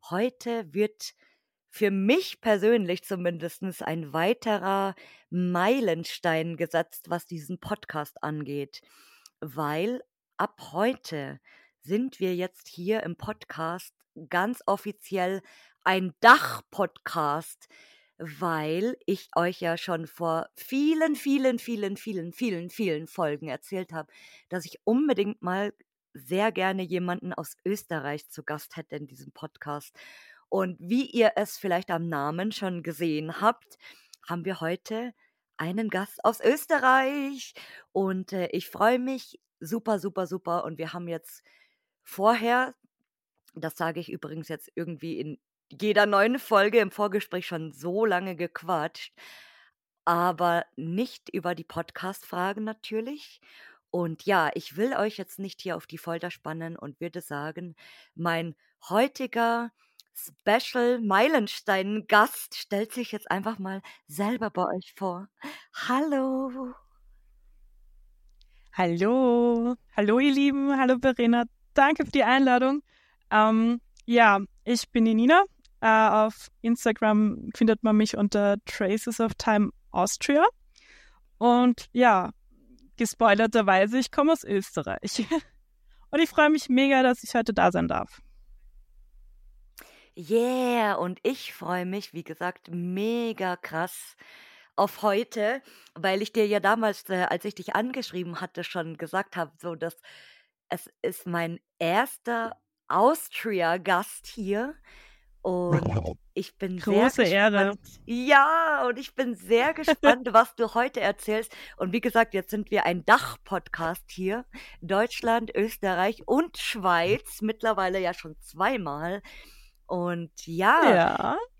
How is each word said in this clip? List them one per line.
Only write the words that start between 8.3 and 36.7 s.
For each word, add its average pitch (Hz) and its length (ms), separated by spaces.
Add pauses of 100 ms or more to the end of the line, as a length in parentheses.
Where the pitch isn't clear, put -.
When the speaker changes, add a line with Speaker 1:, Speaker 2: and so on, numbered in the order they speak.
Speaker 1:
Weil 156 640 (340)
ab - 240 (120)
heute 156 680 (400)
sind 226 400
wir 185 140
jetzt - 340
hier 196 340
im 175 140
Podcast - 800 (340)
ganz 196 380
offiziell 190 760 (420)
ein 185 360
Dach-Podcast, - 1500 (520)
weil 165 880
ich - 300
euch 175 260
ja 170 160
schon 165 300
vor 165 480
vielen, 311 600
vielen, 269 420
vielen, 208 380
vielen, 175 360
vielen, 180 380
vielen 165 380
Folgen 151 400
erzählt 180 440
hab, 156 200 (360)
dass 180 160
ich - 200
unbedingt 220 580
mal 190 320 (380)
sehr 180 400
gerne 190 320
jemanden 180 480
aus - 320
Österreich 151 640
zu - 160
Gast - 320
hätte 160 180
in 147 140
diesem 139 240
Podcast. - 600 (560)
Und 185 300
wie 233 320
ihr 220 240
es - 240
vielleicht 185 320
am 165 180
Namen 160 440
schon 180 320
gesehen 156 560
habt, - 360 (520)
haben 170 160
wir 185 160
heute 220 540 (420)
einen 185 320
Gast 190 360
aus 214 160
Österreich. 269 1120 (360)